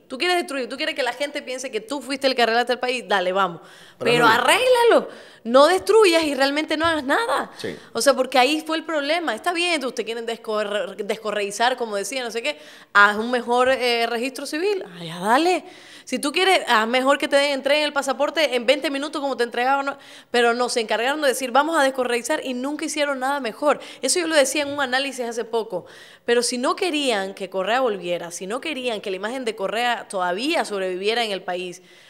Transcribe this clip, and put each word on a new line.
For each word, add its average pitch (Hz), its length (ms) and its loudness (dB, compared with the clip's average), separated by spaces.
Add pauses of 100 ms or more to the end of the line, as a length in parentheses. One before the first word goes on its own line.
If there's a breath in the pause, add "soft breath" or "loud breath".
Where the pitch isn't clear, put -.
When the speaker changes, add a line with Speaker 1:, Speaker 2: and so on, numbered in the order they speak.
Speaker 1:
Tú 254 100 -10
quieres 359 200 0
destruir, 269 320 -4
tú 262 80 -8
quieres 311 180 -4
que 294 80 -2
la 240 80 -2
gente 285 300 -6
piense 254 280 -8
que 214 120 -6
tú 277 200 -6
fuiste 269 260 -2
el 262 80 2
que 240 60 2
arreglaste 240 320 2
el 240 60 -2
país, 254 280 -2
dale, 185 260 0
vamos. 180 260 0 (400 loud breath)
Speaker 2:
Pero 233 120 0
Speaker 1:
Pero 240 140 6
Speaker 2:
no. 220 60 8
Speaker 1:
arréglalo. 381 760 4 (340 loud breath)
No 262 240 8
destruyas 370 560 6
y 294 100 -2
realmente 285 440 0
no 320 80 0
hagas 320 180 0
nada. 403 540 -2
Speaker 2:
Sí. - 180 -8 (180 loud breath)
Speaker 1:
O 226 80 -4
sea, 262 120 6
porque 254 240 0
ahí 294 280 4
fue 320 120 -2
el 320 80 -6
problema. 311 500 -2
Está 349 180 -2
bien, 339 300 0
ustedes 233 220 -4
quieren 233 200 -8
descorre-, 214 800 -4
descorreizar, 208 720 -2
como 226 180 -6
decía, 202 280 -6
no 233 80 -8
sé 226 100 -6
qué. 294 160 -4 (360 loud breath)
Haz 202 240 6
un 233 140 -4
mejor, 247 380 2
eh, 240 380 2
registro 262 380 -6
civil. 370 400 -2
Ah, 175 180 -16
ya, 170 160 -10
dale. 285 440 2 (400 loud breath)
Si - 160 -6
tú 285 120 -2
quieres, 359 360 4
haz 220 200 4
mejor 254 300 2
que 294 100 -2
te 277 80 2
den, 285 160 4
entreguen 277 340 0
el 294 80 -2
pasaporte 277 600 0
en 240 100 -2
veinte 285 240 2
minutos 285 320 -4
como 269 140 -2
te 240 80 0
entregaban, 247 420 0
¿no? 277 120 -6 (340 loud breath)
Pero 240 220 4
no, 247 160 0
se 240 100 -2
encargaron 226 420 0
de 285 80 2
decir, 240 220 -2
"Vamos 302 260 4
a 285 60 4
descorreizar", 254 600 -2
y 262 80 -4
nunca 285 320 -6
hicieron 285 340 -2
nada 277 220 -2
mejor. 254 380 0 (220 loud breath)
Eso - 180 0
yo 330 80 -2
lo 320 80 0
decía 294 280 4
en 285 60 -4
un 285 100 -4
análisis 254 460 -2
hace 226 180 -6
poco. 220 420 -4 (400 loud breath)
Pero 240 180 2
si 247 140 -4
no 294 200 0
querían 262 560 -2
que 190 160 -10
Correa 190 320 0
volviera, 175 500 -4
si 185 160 -10
no 240 140 -6
querían 254 400 -6
que 208 80 -8
la 185 80 -4
imagen 233 260 -8
de 220 120 -6
Correa 214 540 -4
todavía 208 540 -2
sobreviviera 202 640 -2
en 208 60 -6
el 185 120 -6
país, 180 380 -8 (280 loud breath)